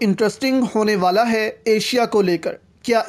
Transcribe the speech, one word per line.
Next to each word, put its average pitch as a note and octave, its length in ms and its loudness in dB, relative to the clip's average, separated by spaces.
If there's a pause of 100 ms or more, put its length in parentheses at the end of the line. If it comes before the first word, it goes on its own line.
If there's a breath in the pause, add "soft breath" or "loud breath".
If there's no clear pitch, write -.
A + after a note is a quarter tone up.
इंटरेस्टिंग A3+ 640 0
होने G#3+ 320 0
वाला F#3 280 2
है A3+ 200 0 (240)
एशिया A3+ 380 0
को G#3+ 160 0
लेकर। F3 340 -2 (280)
क्या A3+ 240 0